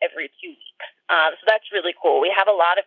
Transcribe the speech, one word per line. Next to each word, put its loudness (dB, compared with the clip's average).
every -6
two -16
weeks. -20
Um, 0
so -16
that's 0
really -4
cool. 2
We 2
have 2
a 4
lot 2
of -2